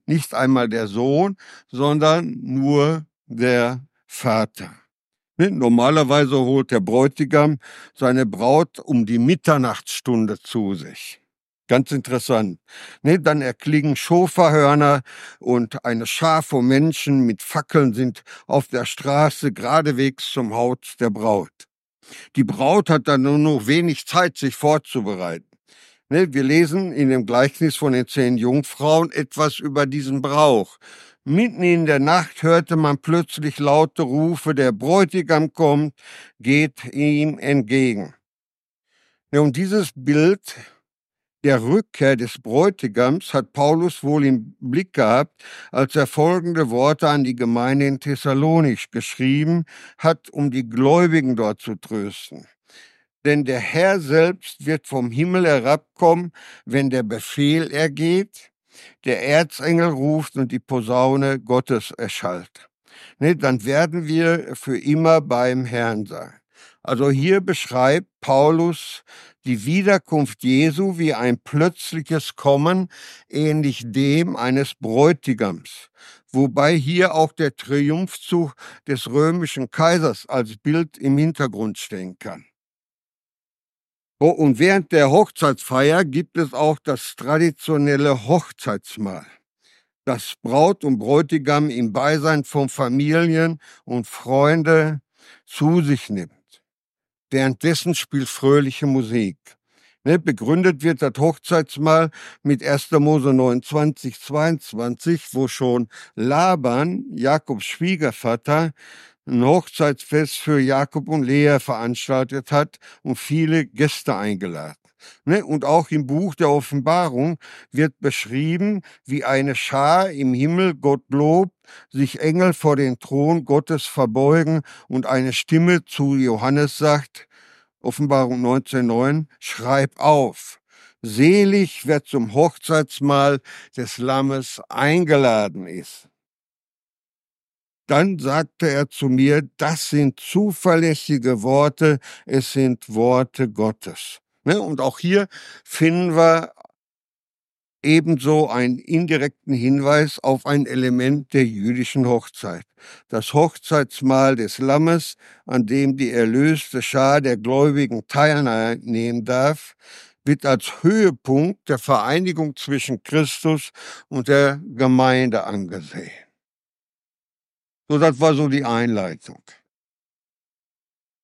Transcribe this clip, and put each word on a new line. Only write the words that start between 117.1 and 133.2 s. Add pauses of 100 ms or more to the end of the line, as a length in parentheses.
wird
beschrieben, (220)
wie
eine
Schar
im
Himmel
Gott
lobt, (340)
sich
Engel
vor
den
Thron
Gottes
verbeugen (260)
und
eine
Stimme
zu
Johannes
sagt, (540)
Offenbarung
neunzehn
neun, (120)
„Schreib
auf, (420)
selig,
wer
zum
Hochzeitsmahl (360)